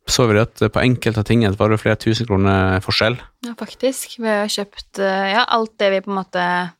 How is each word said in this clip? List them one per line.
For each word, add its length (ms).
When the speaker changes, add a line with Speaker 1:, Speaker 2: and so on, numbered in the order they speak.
Speaker 1:
så 160
vi 80
det 80
at 300
på 100
enkelte 360
av 60
tingene 320
var 120
det 100
flere 160
tusen 320
kroner 560
forskjell. 340
Speaker 2:
Ja, 100
faktisk. 640
Vi 80
har 220
kjøpt, 500
eh, 360
ja, 140
alt 300
det 140
vi 80
på 100
en 140
måte, 560